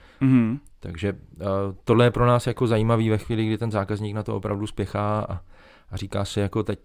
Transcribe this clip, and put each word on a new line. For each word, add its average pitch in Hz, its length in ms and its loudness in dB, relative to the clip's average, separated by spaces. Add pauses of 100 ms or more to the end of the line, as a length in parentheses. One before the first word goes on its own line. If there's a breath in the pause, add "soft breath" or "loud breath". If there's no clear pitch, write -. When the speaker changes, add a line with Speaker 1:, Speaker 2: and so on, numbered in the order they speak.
(220 soft breath)
Speaker 1:
Mhm. 131 380 4 (200)
Speaker 2:
Takže, 95 380 -4 (240)
eh, 95 40 -8 (380)
tohle 120 220 6
je 120 60 4
pro 120 160 2
nás 120 200 2
jako 123 200 0
zajímavý 113 420 2
ve 107 80 2
chvíli, 110 280 -2
kdy 110 120 0
ten 113 140 -4
zákazník 104 440 -4
na 107 80 -6
to 107 120 -6
opravdu 101 320 -4
spěchá 104 520 -2 (100)
a, 90 120 -8 (500 soft breath)
a 95 60 -10
říká 98 280 -4
si, - 140 -4
jako: 101 240 0
„Teď, 104 220 -4